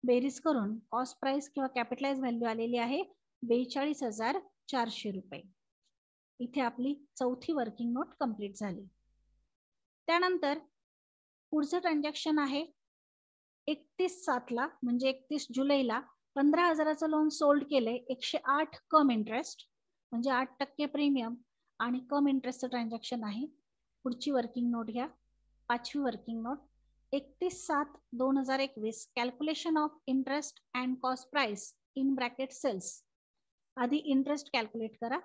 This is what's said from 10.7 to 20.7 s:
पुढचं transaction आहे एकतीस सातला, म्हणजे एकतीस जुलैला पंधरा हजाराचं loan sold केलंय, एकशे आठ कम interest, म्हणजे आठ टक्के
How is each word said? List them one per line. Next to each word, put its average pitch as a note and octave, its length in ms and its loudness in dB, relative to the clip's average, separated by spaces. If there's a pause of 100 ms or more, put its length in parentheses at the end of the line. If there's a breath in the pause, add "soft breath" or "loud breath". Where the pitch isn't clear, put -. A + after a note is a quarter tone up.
पुढचं D4+ 260 0
transaction D4+ 600 0
आहे C#4+ 260 0 (1040)
एकतीस F4 560 -4
सातला, B3 420 -2 (160)
म्हणजे B3 260 0
एकतीस C4+ 460 -4
जुलैला C4 460 2 (360)
पंधरा D4 300 6
हजाराचं D#4 420 2
loan D#4 200 4
sold D4 420 4
केलंय, B3 260 2 (120)
एकशे C4+ 360 -4
आठ D4+ 320 2 (140)
कम D4 200 8
interest, A3 560 -2 (460)
म्हणजे A#3+ 180 0
आठ B3+ 300 0
टक्के C#4+ 260 -2